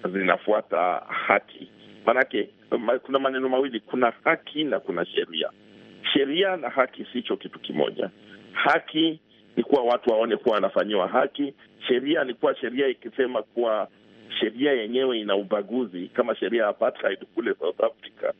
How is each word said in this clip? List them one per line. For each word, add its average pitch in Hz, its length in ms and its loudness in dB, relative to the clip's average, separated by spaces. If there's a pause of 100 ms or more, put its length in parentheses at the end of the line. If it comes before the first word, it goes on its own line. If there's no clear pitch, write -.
(140)
zinafuata 92 880 0 (260)
haki. - 440 0 (340)
Manake 123 440 2 (280)
ma-, 117 220 0
kuna 135 200 -2
maneno 131 300 0
mawili, 131 300 0
kuna 123 340 0 (100)
haki 156 400 -2
na 110 160 -2
kuna 90 260 -4
sheria. 82 440 -4 (640)
Sheria 170 440 2
na 123 120 -6
haki 127 440 -2
sicho 117 240 -4
kitu - 220 -16
kimoja. 67 500 -2 (440)
Haki 156 680 0 (380)
ni 120 60 0
kuwa 135 200 2
watu 120 260 2
waone 110 280 2
kuwa 110 180 2
wanafanyiwa 98 520 2
haki. 139 460 0 (340)
Sheria 139 360 2
ni 127 100 -4
kuwa 135 220 0
sheria 127 320 -2
ikisema 123 560 -2
kuwa 110 440 0 (520)
sheria 123 340 2
yenyewe 120 460 0
ina 104 160 0
ubaguzi, 101 720 -2
kama 113 280 -2
sheria 113 280 0
ya 104 60 2
apartheid - 560 -2 (100)
kule 214 240 -2
South - 240 0
Africa - 560 -4